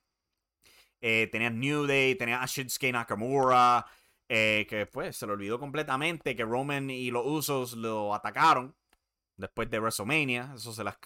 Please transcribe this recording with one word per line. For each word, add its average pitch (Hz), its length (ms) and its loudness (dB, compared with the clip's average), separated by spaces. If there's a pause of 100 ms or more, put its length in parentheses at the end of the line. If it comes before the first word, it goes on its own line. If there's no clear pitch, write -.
(1000)
Eh, 110 300 2
tenía 117 180 -2
New 143 380 0
Day, 135 260 4
tenía 123 300 -2
a - 20 -2
Shinsuke 131 460 -4
Nakamura, 123 920 4 (460)
eh, 107 400 2
que 104 160 -2
pues 151 320 -8
se - 80 -8
le 104 80 -4
olvidó 101 260 -4
completamente 143 760 -2
que 113 100 -2
Roman 135 460 -2
y 127 180 -6
los 120 160 -2
Usos 135 480 -2
lo 110 400 -2
atacaron 131 640 2 (600)
después 107 360 -6
de 110 80 0
WrestleMania. 123 760 -2
Eso 113 180 -12
se 110 100 -10
la, 98 120 -4 (100)